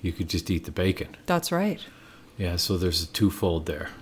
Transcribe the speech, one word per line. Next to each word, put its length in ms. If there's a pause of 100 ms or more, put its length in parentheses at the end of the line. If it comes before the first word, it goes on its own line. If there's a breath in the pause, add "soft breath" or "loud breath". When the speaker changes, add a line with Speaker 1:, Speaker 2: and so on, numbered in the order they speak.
Speaker 1:
you 100
could 160
just 220
eat 160
the 40
bacon. 460 (100)
Speaker 2:
That's 240
right. 300 (560 loud breath)
Speaker 1:
Yeah, 200
so 200
there's 260
a 40
twofold 600
there. 220 (140)